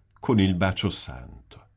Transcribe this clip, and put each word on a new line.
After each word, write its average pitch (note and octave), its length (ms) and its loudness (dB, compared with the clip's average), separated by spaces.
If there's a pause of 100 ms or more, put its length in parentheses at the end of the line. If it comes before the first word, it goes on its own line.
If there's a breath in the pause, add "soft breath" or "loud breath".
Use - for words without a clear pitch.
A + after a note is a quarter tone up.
(200)
con A#2 200 2
il F#2+ 160 4
bacio F#2 340 0
santo. - 880 -10